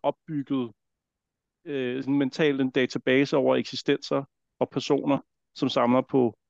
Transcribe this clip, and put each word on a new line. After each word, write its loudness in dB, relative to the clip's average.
opbygget, -4
øh, -6
sådan 0
mentalt 0
en 0
database 2
over 4
eksistenser -2
og -2
personer, 0
som -2
samler 2
på 0